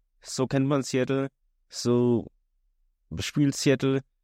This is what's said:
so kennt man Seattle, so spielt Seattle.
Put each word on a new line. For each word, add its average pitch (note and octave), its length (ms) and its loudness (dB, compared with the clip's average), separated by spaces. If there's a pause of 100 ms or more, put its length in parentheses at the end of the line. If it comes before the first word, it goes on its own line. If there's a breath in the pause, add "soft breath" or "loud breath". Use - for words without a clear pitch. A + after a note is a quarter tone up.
(220)
so - 240 -4
kennt C3+ 220 0
man C#3 160 0
Seattle, C3+ 460 -2 (380)
so A#2+ 600 0 (920)
spielt C#3+ 380 0
Seattle. C3+ 460 2 (220)